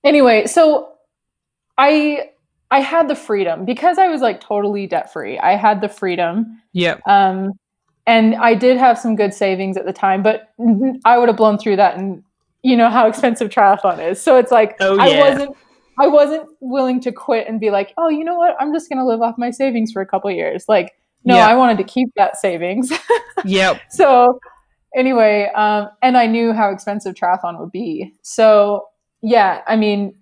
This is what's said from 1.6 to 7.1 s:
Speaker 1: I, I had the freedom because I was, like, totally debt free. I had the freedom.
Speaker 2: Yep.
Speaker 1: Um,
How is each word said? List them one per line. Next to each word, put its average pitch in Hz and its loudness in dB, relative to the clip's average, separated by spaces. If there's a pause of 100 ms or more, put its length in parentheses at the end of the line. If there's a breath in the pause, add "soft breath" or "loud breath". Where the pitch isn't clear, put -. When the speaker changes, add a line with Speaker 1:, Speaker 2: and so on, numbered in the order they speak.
Speaker 1:
I, 294 0 (400)
I 277 2
had 311 -2
the 285 -2
freedom 190 -6
because 302 -2
I 381 2
was, 311 -4
like, 226 -2
totally 202 -4
debt - -6
free. 120 -12
I 185 2
had 208 0
the 208 -4
freedom. 185 -6 (120)
Speaker 2:
Yep. 175 -2
Speaker 1:
Um, 196 2 (540)